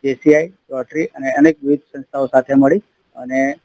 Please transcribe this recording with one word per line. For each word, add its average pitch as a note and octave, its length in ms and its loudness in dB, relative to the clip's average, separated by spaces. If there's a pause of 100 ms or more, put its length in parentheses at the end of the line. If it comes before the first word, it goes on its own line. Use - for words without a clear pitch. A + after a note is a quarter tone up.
જે C3+ 100 -2
સી D3+ 200 2
આઈ, D#3+ 140 0
રોટરી D3 580 -8
અને C3+ 260 -8
અનેક D3+ 320 2
વિવિધ C#3 160 0
સંસ્થાઓ C3+ 460 -8
સાથે C3 280 0
મળી C#3 240 4 (380)
અને C3 500 -6